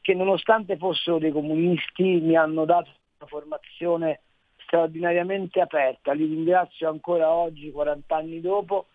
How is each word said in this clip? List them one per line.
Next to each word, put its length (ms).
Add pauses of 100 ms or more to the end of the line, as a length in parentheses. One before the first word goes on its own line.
che 120
nonostante 640
fossero 420
dei 120
comunisti 880
mi 140
hanno 300
dato 260 (280)
una 100
formazione 920 (420)
straordinariamente 960
aperta. 540
Li 120
ringrazio 640
ancora 420
oggi, 400
quaranta 460
anni 240
dopo, 540